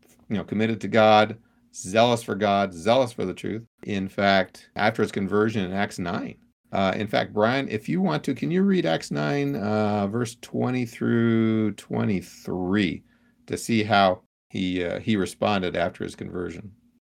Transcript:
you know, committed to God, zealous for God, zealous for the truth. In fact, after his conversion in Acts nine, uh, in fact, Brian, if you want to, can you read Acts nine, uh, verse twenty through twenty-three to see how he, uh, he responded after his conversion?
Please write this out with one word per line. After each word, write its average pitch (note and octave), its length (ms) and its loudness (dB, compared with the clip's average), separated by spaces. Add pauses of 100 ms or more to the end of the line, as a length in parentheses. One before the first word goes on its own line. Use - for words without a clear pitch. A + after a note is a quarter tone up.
(280)
you A2 80 -4
know, F2+ 80 -2
committed A2 380 -2
to G2+ 80 -6
God, G#2+ 480 6 (380)
zealous A#2 480 2
for A2+ 100 -4
God, G2 400 0
zealous A#2 400 2
for G2+ 120 -6
the F2+ 80 -4
truth. G#2+ 300 -8 (200)
In G2 240 -6
fact, G2 680 0
after A2 280 0
his G2 80 -2
conversion G#2 520 0
in F2+ 80 -6
Acts G2+ 280 -4
nine, - 380 -6 (340)
uh, F#2+ 240 2
in G#2 100 -4
fact, A#2+ 260 -2
Brian, A#2+ 380 0
if - 180 -6
you F3+ 140 -2
want D#3 220 -2
to, C#3+ 100 -2
can C#3+ 160 -4
you F#3 140 0
read F#3 240 2
Acts D#3+ 240 -2
nine, C#3+ 440 -2
uh, G#2 520 0
verse A#2+ 340 -4
twenty B2 440 -2
through A2+ 880 2
twenty-three F#2+ 1300 -2 (420)
to - 120 -6
see A2+ 260 0
how G2 400 4 (260)
he, F2+ 340 -2
uh, F2+ 160 -4
he A2 160 0
responded F#2 600 0
after F2 280 -4
his F#2+ 120 -8
conversion? F2+ 560 -10 (360)